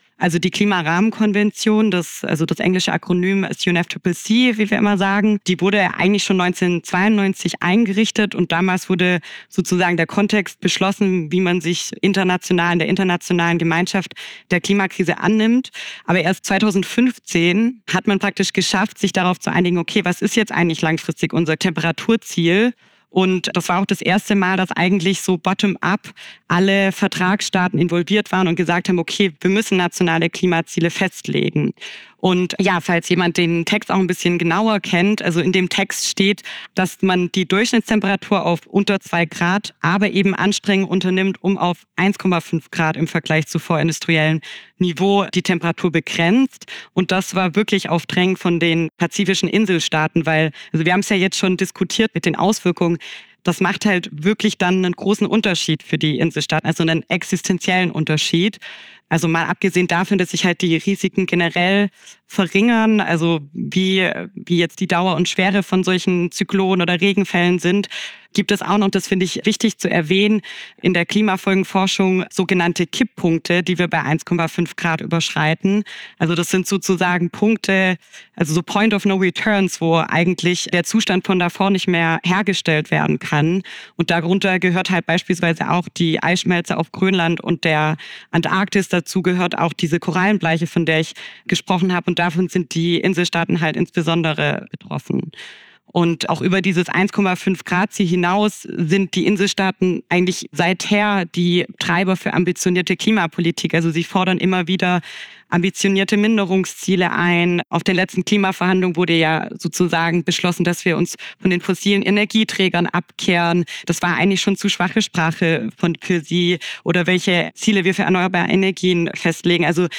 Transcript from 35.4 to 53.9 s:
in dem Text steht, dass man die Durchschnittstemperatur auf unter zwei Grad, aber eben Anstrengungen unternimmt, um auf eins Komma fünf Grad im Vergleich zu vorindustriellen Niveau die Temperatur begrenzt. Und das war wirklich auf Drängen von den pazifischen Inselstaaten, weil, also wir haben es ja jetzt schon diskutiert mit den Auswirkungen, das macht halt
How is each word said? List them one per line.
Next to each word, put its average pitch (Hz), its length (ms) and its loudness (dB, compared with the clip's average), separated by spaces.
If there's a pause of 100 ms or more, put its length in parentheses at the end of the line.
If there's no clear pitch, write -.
in 180 120 0
dem 185 160 2
Text - 360 -4
steht, - 380 0 (320)
dass - 260 0
man 180 300 2
die 185 160 -2
Durchschnittstemperatur 202 1000 0
auf 170 220 -2
unter 196 320 0
zwei 170 260 -2
Grad, 180 560 -2
aber 190 300 0
eben 190 240 2
Anstrengungen 196 560 0
unternimmt, 185 500 0
um 190 160 0
auf 175 260 -2 (120)
eins 196 240 0
Komma 180 200 2
fünf - 300 -6
Grad 156 260 -2
im 160 120 -2
Vergleich 156 400 -2
zu - 100 -4
vorindustriellen 160 840 0 (360)
Niveau 185 560 2
die 180 80 0
Temperatur 175 500 -2
begrenzt. 170 720 0 (280)
Und 185 180 0
das 185 220 -2
war 180 220 0
wirklich 202 340 0
auf 165 160 0
Drängen 185 320 0
von 170 220 0
den 165 380 2
pazifischen 185 520 0
Inselstaaten, 165 800 0
weil, 156 240 2 (220)
also 160 120 0
wir 180 80 4
haben 185 60 2
es - 100 -4
ja 208 60 2
jetzt 185 220 0
schon 185 200 0
diskutiert 190 560 -2
mit - 140 -2
den - 80 0
Auswirkungen, 175 640 0 (440)
das - 180 0
macht 180 260 2
halt 180 240 0